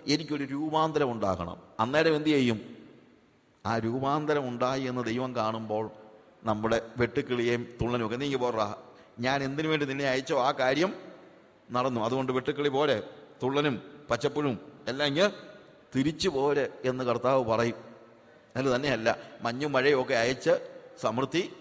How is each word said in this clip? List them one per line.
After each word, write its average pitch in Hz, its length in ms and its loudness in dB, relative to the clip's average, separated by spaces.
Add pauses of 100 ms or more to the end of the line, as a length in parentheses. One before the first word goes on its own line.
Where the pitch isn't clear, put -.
എനിക്കൊരു 147 380 0
രൂപാന്തരം 151 680 0
ഉണ്ടാകണം. 92 440 -2 (240)
അന്നേരം 151 360 4
എന്ത് 151 120 0
ചെയ്യും? 123 480 2 (920)
ആ 113 120 0
രൂപാന്തരം 139 680 0
ഉണ്ടായി 127 340 -2
എന്ന് 123 220 -4
ദൈവം 123 320 -4
കാണുമ്പോൾ 110 540 -2 (540)
നമ്മുടെ 110 420 0 (100)
വെട്ടുക്കിളിയെയും 120 720 0 (140)
തുള്ളനും 120 240 0
ഒക്കെ, 110 100 -4
"നീ 139 100 -4
ഇങ്ങ് 135 120 -2
പോരാ, 110 360 0 (460)
ഞാൻ 135 220 0
എന്തിനു 143 260 -2
വേണ്ടി 156 180 2
നിന്നെ 135 180 -2
അയച്ചോ 135 380 2
ആ 139 100 2
കാര്യം 139 420 2 (800)
നടന്നു, 123 280 0
അതുകൊണ്ട് 127 320 0
വെട്ടുക്കിളി 139 360 0
പോരെ, 135 340 2 (400)
തുള്ളനും 135 400 0 (280)
പച്ചപ്പുഴും 131 640 -2 (160)
എല്ലാം 139 180 -2
ഇങ്ങ് 170 240 2 (680)
തിരിച്ചു 156 320 0
പോരെ" 139 400 2 (160)
എന്ന് 127 200 -2
കർത്താവ് 123 400 2
പറയും. 113 300 2 (840)
അത് 131 180 2
തന്നെയല്ല, 120 440 0 (220)
മഞ്ഞും 127 320 -2
മഴയും 131 300 4
ഒക്കെ 127 120 0
അയച്ച് 127 560 2 (300)
സമൃദ്ധി 131 600 0